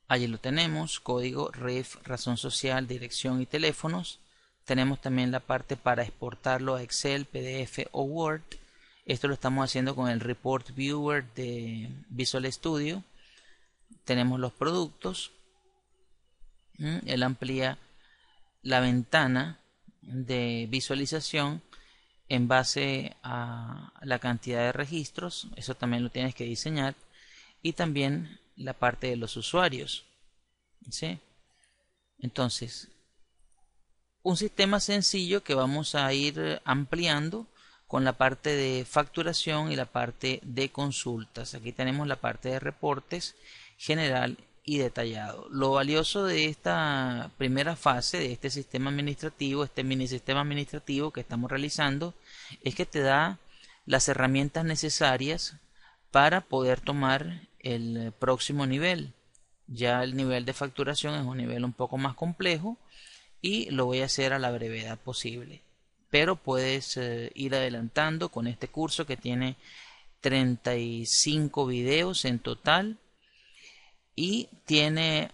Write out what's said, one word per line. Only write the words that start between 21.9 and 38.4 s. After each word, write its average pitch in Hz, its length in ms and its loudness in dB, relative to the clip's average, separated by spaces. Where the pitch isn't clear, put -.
en 123 180 2
base 135 760 2
a 120 680 -8
la 127 160 0
cantidad 120 420 0
de 120 120 2
registros. 156 840 -6
Eso 131 180 -6
también 120 280 0
lo 120 80 -4
tienes 127 240 -4
que - 100 -8
diseñar. 139 500 -2
Y 165 100 -2
también 151 640 0
la 131 180 -8
parte 123 320 0
de 123 100 0
los 117 200 -6
usuarios. 139 680 0
¿Sí? 165 280 -6
Entonces, 120 720 -4
un 180 140 2
sistema 202 440 2
sencillo 196 600 2
que 143 120 0
vamos 135 400 2
a 139 180 4
ir 151 520 0
ampliando 160 840 0
con 135 180 2
la 131 100 4
parte 131 420 2